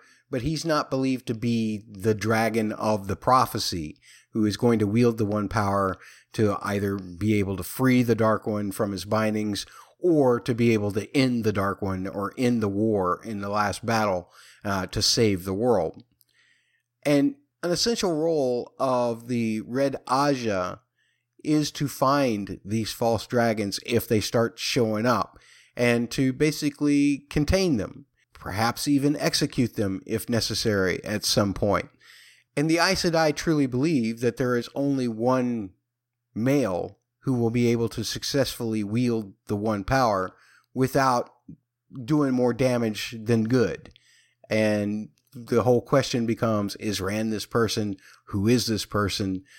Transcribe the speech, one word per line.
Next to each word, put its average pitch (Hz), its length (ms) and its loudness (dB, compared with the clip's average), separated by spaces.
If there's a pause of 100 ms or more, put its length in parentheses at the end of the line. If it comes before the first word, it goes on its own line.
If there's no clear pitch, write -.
(300)
but 127 140 -4
he's 156 200 -4
not 156 280 0
believed 131 360 -2
to 123 60 -2
be 113 560 -2
the 107 240 0
dragon 110 580 0
of 104 360 -2
the 98 80 -2
prophecy 104 840 0 (360)
who 107 120 2
is 104 100 0
going 120 220 2
to 107 80 2
wield 113 320 2
the 110 80 0
one 101 240 -2
power 98 480 0 (360)
to 101 280 0
either 101 360 -2
be 95 420 -2
able 95 180 -2
to 90 60 -8
free 127 400 2
the 117 100 2
Dark 110 320 2
One 104 260 -4
from 101 200 -2
his 90 120 -8
bindings 107 640 -2 (340)
or 139 400 4
to 123 140 -4
be 117 200 4
able 104 180 0
to 101 260 -4
end 123 260 2
the 107 80 2
Dark 98 300 -2
One 95 260 -4
or 101 300 -6
end 123 240 2
the 104 80 0
war 98 540 0
in 107 180 -8
the 101 80 -6
last 104 340 -2
battle, 107 480 0 (320)
uh, 98 220 -2
to 107 160 -4
save 101 420 2
the 95 120 -4
world. 101 480 0 (1000)
And 143 320 2 (280)
an 175 80 0
essential 196 440 0
role 147 640 0
of 120 500 0
the 113 340 -2
Red 131 440 -2
Ajah 117 720 0 (640)
is 151 280 0
to 147 160 -4
find 127 760 0
these 107 280 -4
false 113 340 -2
dragons 110 600 0
if - 220 0
they 110 120 2
start 117 400 -2
showing 110 460 0
up 113 340 0 (360)
and 120 360 2
to 131 220 0
basically 147 960 0
contain 170 480 2
them, - 280 -6 (280)
perhaps - 540 -4
even 143 280 2
execute 139 600 0
them 95 300 -2
if 110 240 -6
necessary 104 760 0
at 104 220 -4
some 101 280 2
point. 101 360 0 (680)
And 151 120 0
the 160 80 2
Aes 180 260 0
Sedai 160 300 2
truly 151 340 0
believe 123 520 0
that 120 160 0
there 123 220 0
is 120 180 -6
only 135 320 0
one 117 640 0 (640)
male 101 600 0 (220)
who 135 140 -2
will 117 180 2
be 120 200 2
able 117 180 0
to 113 140 -6
successfully 117 800 -2
wield 110 500 -2 (140)
the 107 80 -2
one 101 300 -2
power 107 500 0 (380)
without 127 580 2 (720)
doing 143 300 2
more 123 200 2
damage 117 640 0
than 113 280 2
good. 110 460 0 (580)
And 104 600 0 (220)
the 117 320 -2
whole 120 180 4
question 123 440 0
becomes, 110 520 -2
is 104 220 -4
Rand 107 320 -2
this 104 140 -6
person? 107 520 0 (300)
Who 101 200 0
is 120 180 4
this 110 200 -2
person? 98 580 -2 (160)